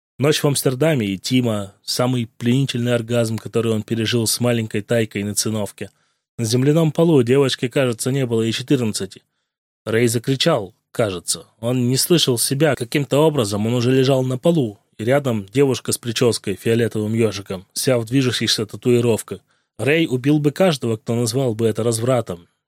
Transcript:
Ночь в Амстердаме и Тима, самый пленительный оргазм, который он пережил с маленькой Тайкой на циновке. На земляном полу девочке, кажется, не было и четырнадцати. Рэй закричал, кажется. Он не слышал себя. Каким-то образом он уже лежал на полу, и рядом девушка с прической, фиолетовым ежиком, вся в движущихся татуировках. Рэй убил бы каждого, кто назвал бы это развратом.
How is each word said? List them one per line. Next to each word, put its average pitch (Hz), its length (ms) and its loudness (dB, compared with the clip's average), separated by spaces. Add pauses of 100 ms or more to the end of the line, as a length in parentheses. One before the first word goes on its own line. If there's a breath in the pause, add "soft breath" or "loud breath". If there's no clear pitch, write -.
(200)
Ночь 147 240 0
в 151 40 2
Амстердаме 135 600 0
и 98 100 -2
Тима, 110 560 -2 (100)
самый 123 440 -2 (100)
пленительный 123 560 0
оргазм, 117 440 0
который 113 340 -2
он 107 120 -2
пережил 113 440 -2
с - 120 -2
маленькой 117 420 0
Тайкой 110 420 -2
на 104 100 -4
циновке. 107 560 -6 (480)
На 117 80 -4
земляном 147 460 2
полу 165 320 4
девочке, 131 460 0
кажется, 127 420 -2
не 139 140 -2
было 117 160 0
и 113 100 0
четырнадцати. 113 720 -2 (640)
Рэй 113 220 2
закричал, 123 640 0 (200)
кажется. 92 540 -4 (120)
Он 123 300 0
не 131 80 2
слышал 135 400 2
себя. 139 380 0
Каким-то 135 440 -2
образом 113 480 0
он 117 60 0
уже 123 180 0
лежал 131 320 2
на 127 140 -2
полу, 143 420 0 (180)
и 110 60 -8
рядом 123 420 0
девушка 131 460 0
с 107 60 -2
прической, 110 580 -2
фиолетовым 110 580 -2
ежиком, 98 600 -2
вся 127 260 0
в 117 60 -6
движущихся 117 600 0
татуировках. 117 760 0 (360)
Рэй 151 320 2
убил 135 300 2
бы 147 120 0
каждого, 139 460 0
кто 117 180 -4
назвал 120 400 -2
бы 113 100 0
это 110 180 -2
развратом. 113 640 -2 (200)